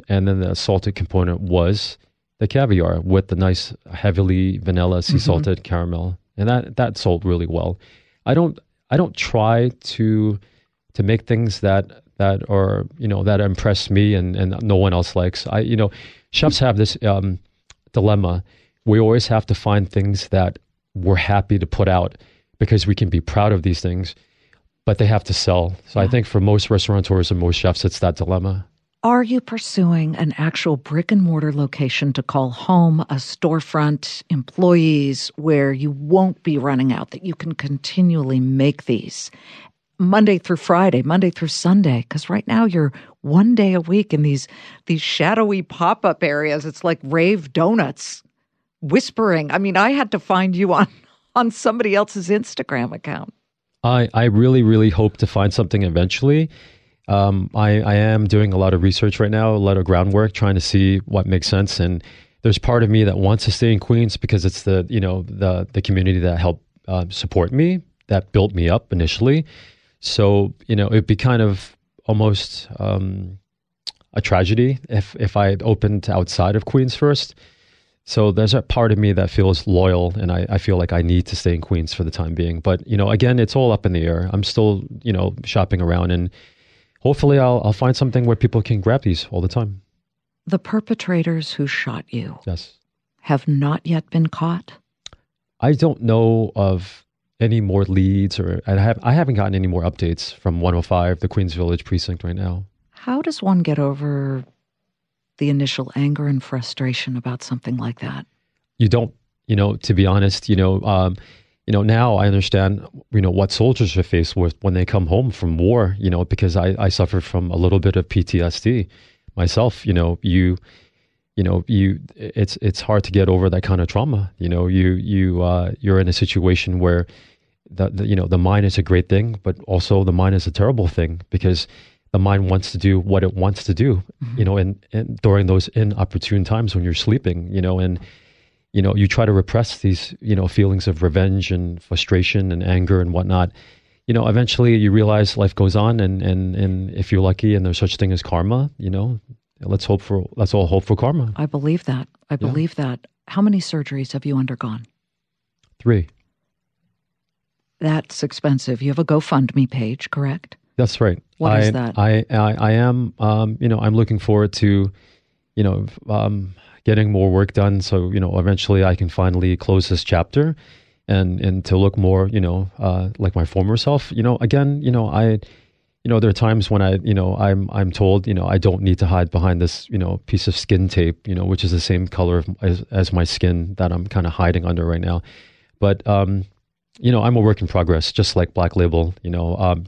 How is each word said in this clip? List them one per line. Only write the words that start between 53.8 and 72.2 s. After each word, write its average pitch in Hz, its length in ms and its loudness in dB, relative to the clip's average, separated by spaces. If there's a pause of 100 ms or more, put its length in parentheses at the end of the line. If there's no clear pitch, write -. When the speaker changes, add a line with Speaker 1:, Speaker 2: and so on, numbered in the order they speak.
Speaker 1:
I, 120 300 4
I 117 120 4
really, 120 380 4
really 107 260 6
hope 104 280 2
to - 100 0
find 98 260 0
something 101 300 0
eventually. 113 640 0 (600)
Um, 98 440 0
I, 107 280 2
I 104 140 0
am 107 320 2
doing 104 260 2
a 92 40 0
lot 95 160 2
of 87 80 2
research 98 380 2
right 104 120 0
now, 110 220 2
a 107 40 0
lot 98 200 2
of 92 80 0
groundwork, 95 480 2
trying 101 220 0
to 92 60 0
see 98 380 2
what 95 260 -2
makes 95 220 -2
sense. 101 320 0
And 87 220 -2 (420)
there's 110 140 2
part 117 240 2
of 110 80 4
me 110 140 4
that 95 140 2
wants 101 280 2
to 107 60 0
stay 117 220 2
in 101 60 2
Queens 117 360 0
because 92 300 -2
it's - 180 -4
the, 92 260 0
you 110 120 -2
know, 92 220 -2
the, 92 500 -4
the 101 80 -2
community 92 380 0
that 87 200 0
helped, 87 240 -2 (240)
uh, 90 220 -4
support 95 420 -2
me, 165 300 0 (260)
that 95 240 -2
built 95 220 2
me 85 160 0
up 101 240 0
initially. 120 520 0 (540)
So, 101 540 2 (140)
you 113 100 0
know, 101 100 2
it'd 110 200 2
be 107 100 2
kind 123 240 2
of 101 340 -2 (300)
almost, 107 600 -2 (120)